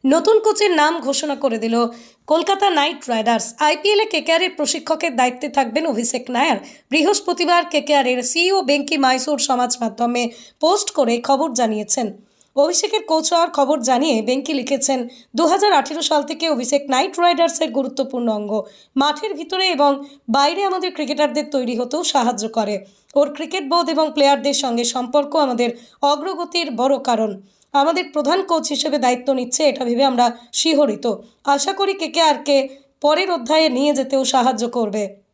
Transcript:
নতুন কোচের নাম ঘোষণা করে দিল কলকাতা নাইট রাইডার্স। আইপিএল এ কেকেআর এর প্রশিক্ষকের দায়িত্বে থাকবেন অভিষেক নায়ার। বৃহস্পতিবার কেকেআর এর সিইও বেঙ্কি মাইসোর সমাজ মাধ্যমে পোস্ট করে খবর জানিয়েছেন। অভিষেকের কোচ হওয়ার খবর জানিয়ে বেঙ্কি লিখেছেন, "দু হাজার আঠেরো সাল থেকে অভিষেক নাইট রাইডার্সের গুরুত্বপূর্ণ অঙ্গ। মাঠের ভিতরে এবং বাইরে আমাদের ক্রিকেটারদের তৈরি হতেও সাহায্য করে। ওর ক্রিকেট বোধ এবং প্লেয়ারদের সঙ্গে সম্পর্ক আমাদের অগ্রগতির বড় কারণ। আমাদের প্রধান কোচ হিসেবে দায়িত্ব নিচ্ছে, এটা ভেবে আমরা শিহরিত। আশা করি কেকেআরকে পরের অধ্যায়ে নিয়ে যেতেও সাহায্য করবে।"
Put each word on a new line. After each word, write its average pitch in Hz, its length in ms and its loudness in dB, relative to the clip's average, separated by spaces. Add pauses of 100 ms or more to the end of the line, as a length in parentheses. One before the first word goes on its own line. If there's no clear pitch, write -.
নতুন 339 340 4
কোচের 415 300 2
নাম 320 300 2
ঘোষণা 277 340 -4
করে 247 240 -2
দিল 226 280 0 (400)
কলকাতা 392 440 2
নাইট 294 400 -2
রাইডার্স। 226 480 0
আইপিএল 392 420 2
এ 440 40 2
কেকেআর 330 380 0
এর 370 140 0
প্রশিক্ষকের 320 600 -2
দায়িত্বে 247 320 0
থাকবেন 262 380 0
অভিষেক 240 440 -4
নায়ার। 254 260 0 (340)
বৃহস্পতিবার 349 760 2
কেকেআর 285 420 2
এর 247 160 0
সিইও 349 400 0
বেঙ্কি 285 360 0
মাইসোর 262 400 0
সমাজ 247 420 0
মাধ্যমে 240 480 -2 (320)
পোস্ট 370 300 2
করে 233 300 0
খবর 277 320 0
জানিয়েছেন। 214 600 -2 (440)
অভিষেকের 359 480 0
কোচ 320 280 0
হওয়ার 339 180 2
খবর 285 300 0
জানিয়ে 247 420 0
বেঙ্কি 269 320 -2
লিখেছেন, 254 540 -2 (280)
"দু 320 100 2
হাজার 381 260 4
আঠেরো 302 300 0
সাল 294 200 0
থেকে 320 260 -4
অভিষেক 277 420 -2
নাইট 285 300 0
রাইডার্সের 330 500 2
গুরুত্বপূর্ণ 247 580 -4
অঙ্গ। 208 340 -4 (340)
মাঠের 294 380 -2
ভিতরে 370 340 -4
এবং 285 360 0 (240)
বাইরে 285 360 0
আমাদের 370 280 -2
ক্রিকেটারদের 294 580 -2
তৈরি 247 260 -2
হতেও 247 280 -4
সাহায্য 226 440 0
করে। 208 380 -4 (280)
ওর 294 200 2
ক্রিকেট 330 340 -6
বোধ 339 220 0
এবং 311 240 0
প্লেয়ারদের 277 380 2
সঙ্গে 240 320 -2
সম্পর্ক 262 520 -2
আমাদের 240 340 2 (320)
অগ্রগতির 330 680 -2
বড় 262 280 0
কারণ। 220 420 -2 (320)
আমাদের 311 400 2
প্রধান 302 320 0
কোচ 320 240 -2
হিসেবে 294 300 -2
দায়িত্ব 247 340 0
নিচ্ছে, 254 320 -2
এটা 269 200 0
ভেবে 240 200 0
আমরা 240 320 2 (160)
শিহরিত। 269 640 0 (300)
আশা 285 280 0
করি 392 220 -2
কেকেআরকে 294 720 2 (320)
পরের 330 300 2
অধ্যায়ে 311 380 2
নিয়ে 277 240 2
যেতেও 269 320 0
সাহায্য 240 440 0
করবে।" 214 640 -4